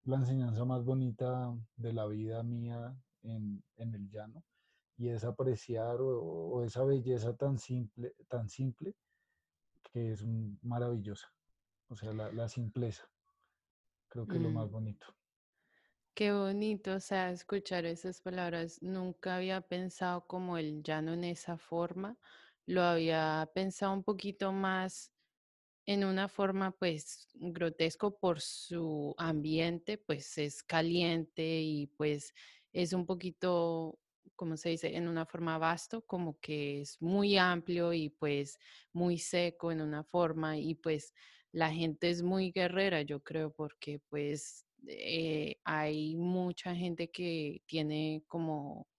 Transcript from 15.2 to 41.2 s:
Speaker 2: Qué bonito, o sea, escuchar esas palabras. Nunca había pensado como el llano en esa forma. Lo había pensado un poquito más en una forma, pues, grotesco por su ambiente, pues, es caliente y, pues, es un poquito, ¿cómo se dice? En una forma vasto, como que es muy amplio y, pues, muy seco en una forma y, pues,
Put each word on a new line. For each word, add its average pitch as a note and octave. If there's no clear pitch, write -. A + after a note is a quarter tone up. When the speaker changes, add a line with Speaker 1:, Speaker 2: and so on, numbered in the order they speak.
Speaker 2:
Qué G#3
bonito, G3+
o G3
sea, F#3
escuchar F3+
esas E3+
palabras. E3+
Nunca F#3
había F#3
pensado F3+
como F3+
el D3+
llano D#3
en F3
esa E3+
forma. F3
Lo F3+
había D#3+
pensado F#3+
un G3
poquito G3
más F#3+
en G3+
una F#3+
forma, F#3+
pues, -
grotesco E3
por E3+
su D#3
ambiente, E3
pues, -
es D3
caliente E3
y, D3+
pues, D3
es F3
un F3+
poquito, E3+
¿cómo D#3+
se E3+
dice? E3
En E3+
una E3
forma E3
vasto, E3+
como E3+
que C#3+
es -
muy G3
amplio F3
y, D#3
pues, C#3+
muy F3
seco E3+
en D#3+
una D3+
forma D#3+
y, D3+
pues, D3+